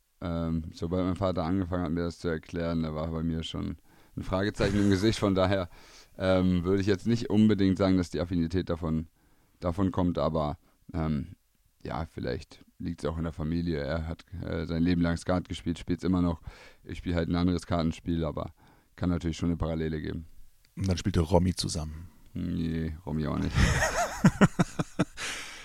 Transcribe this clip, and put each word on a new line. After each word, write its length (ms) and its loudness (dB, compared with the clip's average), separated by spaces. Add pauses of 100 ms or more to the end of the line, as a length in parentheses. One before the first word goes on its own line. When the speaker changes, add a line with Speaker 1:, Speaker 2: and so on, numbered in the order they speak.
(220)
Speaker 1:
ähm, 500 -2
sobald 320 -2
mein 100 0
Vater 300 0
angefangen 400 0
hat, 80 -2
mir 120 0
das 160 -6
zu 80 -4
erklären, 560 -2
da 100 -4
war 140 -4
bei 140 -4
mir 200 -2
schon 340 -8 (400)
ein 60 -6
Fragezeichen 560 0
im 100 6
Gesicht. 300 4
Von 160 2
daher, 340 2 (480)
ähm, 480 4
würde 160 4
ich 60 0
jetzt 200 2
nicht 220 0
unbedingt 480 6
sagen, 220 4
dass 100 0
die 100 -4
Affinität 520 0
davon, 380 -2 (500)
davon 340 0
kommt, 240 2
aber, 400 0 (380)
ähm, 420 -2 (460)
ja, 240 -6
vielleicht 580 -8 (140)
liegt's 260 -6
auch 140 -2
in 60 -2
der 100 -4
Familie. 420 -2
Er 320 -4
hat, 160 -8 (180)
äh, 220 -4
sein 200 0
Leben 180 4
lang 160 2
Skat 280 -2
gespielt, 320 -6
spielt's 260 -4
immer 180 2
noch. 180 0 (440)
Ich 120 -10
spiel 180 -4
halt 140 0
ein 80 2
anderes 300 2
Kartenspiel, 580 0
aber 300 -6 (420)
kann 140 0
natürlich 260 0
schon 140 0
eine 80 0
Parallele 420 -2
geben. 240 -6 (540)
Speaker 2:
Und 100 0
dann 80 2
spielt 220 0
ihr 40 6
Romy 320 4
zusammen? 540 -6 (240)
Speaker 1:
Nee, 720 -2
Romy 220 -2
auch 120 -2
nicht. 220 0
Speaker 2:
<laughs> 40 6 (2000)